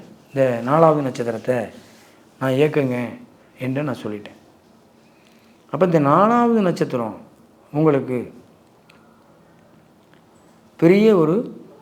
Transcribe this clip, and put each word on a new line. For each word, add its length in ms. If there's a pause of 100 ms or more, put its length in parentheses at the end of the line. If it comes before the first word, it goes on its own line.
(280)
இந்த 360
நாலாவது 380
நட்சத்திரத்தை 540 (840)
நான் 120
இயக்குங்க 580 (500)
என்று 240
நான் 200
சொல்லிட்டேன். 360 (1300)
அப்ப 140
இந்த 140
நாலாவது 640
நட்சத்திரம் 560 (540)
உங்களுக்கு 640 (2500)
பெரிய 400
ஒரு 480 (180)